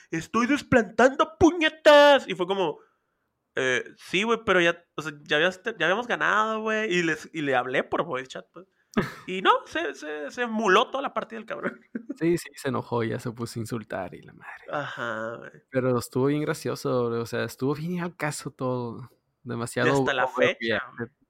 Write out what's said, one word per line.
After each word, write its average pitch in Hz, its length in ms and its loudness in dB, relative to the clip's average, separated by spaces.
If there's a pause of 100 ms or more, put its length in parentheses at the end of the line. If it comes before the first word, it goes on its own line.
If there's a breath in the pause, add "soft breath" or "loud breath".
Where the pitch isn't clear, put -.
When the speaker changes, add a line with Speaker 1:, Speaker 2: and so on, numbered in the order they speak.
(120)
Speaker 1:
"¡Estoy 214 360 -2
desplantando, 269 920 2
puñetas!" 302 880 8
Y 196 80 -6
fue 175 120 -2
como, 185 320 -2 (760 soft breath)
"Eh, 127 280 0 (140)
sí, 185 260 -4
güey, 226 200 0
pero 185 160 4
ya, 170 240 2 (120)
o 151 80 -8
sea, 151 180 -10
ya 151 160 -2
habías 185 240 2
te-, - 160 -6
ya 160 80 0
habíamos 214 220 0
ganado, 214 540 0
güey". 220 300 -2
Y 175 120 2
les, 156 280 -4
y 156 120 -6
le 135 120 0
hablé 127 280 0
por - 220 -4
voice 131 220 -6
chat, - 240 -16
pues. 175 140 -20 (300)
Speaker 2:
<laughs> - 340 -4
Speaker 1:
Y 185 140 -4
no, 392 80 6 (160)
se, 311 260 -6
se, 302 380 -10
se 247 100 -8
emuló 220 480 2
toda 269 140 -6
la 269 100 -8
partida 226 260 -8
el 220 60 -16
cabrón. - 340 -8 (140)
<laughs> - 260 -12
Speaker 2:
Sí, 165 180 2
sí, - 160 -4
se - 140 -10
enojó, 117 380 -2
ya 117 120 -4
se 117 140 -6
puso 117 260 -8
a 117 40 -4
insultar 107 520 -6
y - 100 -18
la - 100 -20
madre. - 360 -18
Speaker 1:
Ajá, 117 680 -6
güey. - 140 -16 (180)
Speaker 2:
Pero 127 280 2
estuvo 131 280 0
bien 147 160 0
gracioso, 127 680 -2
güey, 117 140 -4
o 113 40 -6
sea, 113 200 -4
estuvo 131 300 -2
bien 175 260 -6
al 175 160 -6
caso 147 340 -6
todo. 123 580 -6 (340)
Demasiado 120 440 -2
Speaker 1:
Y 151 60 4
hasta 139 200 2
la 127 120 2
Speaker 2:
overreacted. 147 420 0 (300)
Speaker 1:
fecha. 120 160 -8 (160)